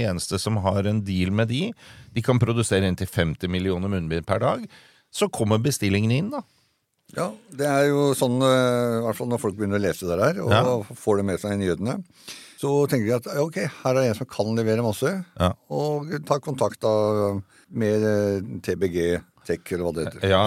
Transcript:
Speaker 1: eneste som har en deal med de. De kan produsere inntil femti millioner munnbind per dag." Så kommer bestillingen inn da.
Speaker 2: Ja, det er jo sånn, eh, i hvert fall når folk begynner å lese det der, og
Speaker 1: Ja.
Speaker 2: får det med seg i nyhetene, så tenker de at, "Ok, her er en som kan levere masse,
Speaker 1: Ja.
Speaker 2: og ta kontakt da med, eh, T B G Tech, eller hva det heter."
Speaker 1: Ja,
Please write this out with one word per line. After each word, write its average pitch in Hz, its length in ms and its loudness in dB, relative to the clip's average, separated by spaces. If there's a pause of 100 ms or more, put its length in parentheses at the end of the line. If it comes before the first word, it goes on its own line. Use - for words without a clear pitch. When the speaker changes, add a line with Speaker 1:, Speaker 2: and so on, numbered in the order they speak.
Speaker 1:
eneste 92 340 -2
som 104 240 -2
har 98 240 0
en 107 160 0
deal 95 320 0
med 113 160 0
de. 131 140 -2 (500)
De 117 80 -2
kan 123 160 2
produsere 110 480 2
inntil 92 240 -4
femti 87 400 -2
millioner 92 400 -2
munnbind 82 340 -2
per 101 140 0
dag." 180 240 -2 (500)
Så 208 140 0
kommer 110 320 0
bestillingen 110 560 0
inn 196 160 -4
da. 285 140 -8 (640)
Speaker 2:
Ja, 170 180 -6 (240)
det 139 160 -2
er 143 200 4
jo 143 280 4
sånn, 127 240 2
eh, 123 560 4
i 113 80 -2
hvert 110 160 -2
fall 123 100 -4
når 120 100 0
folk 104 200 -2
begynner 101 180 0
å 101 60 2
lese 90 240 0
det 85 120 0
der, 165 220 2
og - 100 0
Speaker 1:
Ja. 120 440 2
Speaker 2:
får 104 260 2
det 98 60 -2
med 90 120 -2
seg 101 140 -4
i 101 80 -2
nyhetene, 95 380 -2 (540)
så 139 180 -4 (160)
tenker 127 200 2
de 117 80 2
at, - 200 -4
"Ok, 156 240 -2 (240)
her 131 160 2
er 127 100 4
en 104 80 0
som 131 100 -8
kan 107 280 -2
levere 113 280 2
masse, 123 280 0 (240)
Speaker 1:
Ja. 87 160 2 (140)
Speaker 2:
og 147 440 -4 (140)
ta 147 160 0
kontakt 120 420 -2
da 110 140 2 (720)
med, 107 360 0
eh, 104 560 0
T 90 160 -2
B 92 140 0
G 85 180 0 (360)
Tech, 82 240 -4
eller 87 180 -4
hva 85 100 -2
det 80 120 -4
heter." - 220 -4
Speaker 1:
Ja, 95 180 6